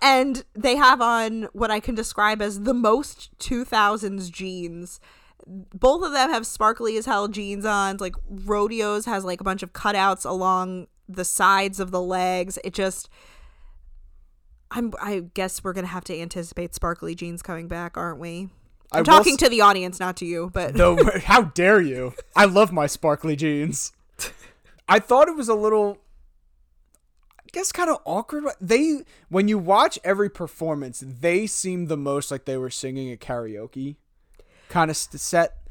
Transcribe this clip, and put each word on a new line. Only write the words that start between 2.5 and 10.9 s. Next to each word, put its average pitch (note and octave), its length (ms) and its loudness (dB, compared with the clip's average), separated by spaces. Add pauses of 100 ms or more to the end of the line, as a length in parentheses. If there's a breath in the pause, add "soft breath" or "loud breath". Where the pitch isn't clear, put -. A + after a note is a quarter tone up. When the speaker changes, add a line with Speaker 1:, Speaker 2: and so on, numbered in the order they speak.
Speaker 1:
the B3 140 0
most A#3+ 640 0
two B3 260 -4
thousands G3+ 640 -2
jeans. F3 720 -12 (460 soft breath)
Both B3 600 0
of D4 80 -4
them C4+ 160 2
have A3+ 180 -2
sparkly A3 480 0
as A3 100 -4
hell G#3 220 0
jeans G3+ 380 -8
on. G3 340 -2
Like, F#3+ 160 -8 (140)
Rodeo's G#3 760 -2
has, G3 200 -4
like, F3+ 160 -6
a - 20 -12
bunch F#3+ 200 -4
of F3+ 100 -14
cutouts G3 520 0
along F#3 600 -2 (220)